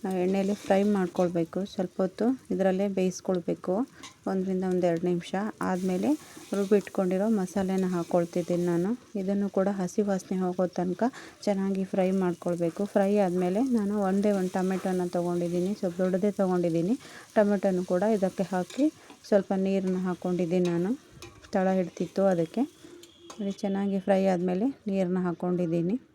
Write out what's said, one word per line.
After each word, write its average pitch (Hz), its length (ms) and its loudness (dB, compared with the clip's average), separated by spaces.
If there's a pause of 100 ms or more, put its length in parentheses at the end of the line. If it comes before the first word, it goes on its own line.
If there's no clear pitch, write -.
ಆ, 196 40 -2
ಎಣ್ಣೆಯಲ್ಲಿ 190 460 0
ಫ್ರೈ 196 280 2
ಮಾಡ್ಕೊಳ್ಬೇಕು. 180 800 0
ಸ್ವಲ್ಪ 185 360 -6
ಹೊತ್ತು 214 380 0 (120)
ಇದರಲ್ಲೇ 190 380 2
ಬೇಯಿಸ್ಕೊಳ್ಬೇಕು, 185 1000 -2 (380)
ಒಂದರಿಂದ 190 380 -2
ಒಂದೆರಡು 180 420 2
ನಿಮಿಷ. 175 280 -2 (260)
ಆದಮೇಲೆ 185 480 -2 (440)
ರುಬ್ಬಿಟ್ಕೊಂಡಿರೋ 196 760 2
ಮಸಾಲೆನ 190 560 0
ಹಾಕ್ಕೊಳ್ತಿದ್ದೀನಿ 175 800 0
ನಾನು. 180 520 -2
ಇದನ್ನು 202 300 -2
ಕೂಡ 190 200 2
ಹಸಿ 196 340 -2
ವಾಸನೆ 196 360 -2
ಹೋಗೋ 185 280 0
ತನಕ 180 360 -2 (380)
ಚೆನ್ನಾಗಿ 196 440 -2
ಫ್ರೈ 185 260 0
ಮಾಡ್ಕೊಳ್ಬೇಕು. 175 760 0
ಫ್ರೈ 202 340 2
ಆದಮೇಲೆ 180 420 0
ನಾನು 214 400 0
ಒಂದೇ 196 300 2
ಒಂದು 185 180 0
ಟೊಮೆಟೊನ 185 520 -2 (120)
ತೊಗೊಂಡಿದ್ದೀನಿ, 175 600 -2
ಸ್ವಲ್ಪ 175 240 -4
ದೊಡ್ಡದೇ 185 320 2
ತೊಗೊಂಡಿದ್ದೀನಿ. 180 680 0 (360)
ಟೊಮೆಟೊನು 202 500 2
ಕೂಡ 180 180 0
ಇದಕ್ಕೆ 196 400 0
ಹಾಕಿ 190 500 -2 (360)
ಸ್ವಲ್ಪ 202 280 2
ನೀರನ್ನ 190 400 0
ಹಾಕ್ಕೊಂಡಿದ್ದೀನಿ 180 720 0
ನಾನು, 175 300 0 (540)
ತಳ 190 200 2
ಹಿಡ್ತಿತ್ತು 185 500 -2
ಅದಕ್ಕೆ. 185 380 2 (800)
ನೋಡಿ, 196 120 -4
ಚೆನ್ನಾಗಿ 196 460 -2
ಫ್ರೈ 190 280 2
ಆದಮೇಲೆ 185 400 2 (200)
ನೀರನ್ನ 190 320 0
ಹಾಕ್ಕೊಂಡಿದ್ದೀನಿ. 175 840 0 (140)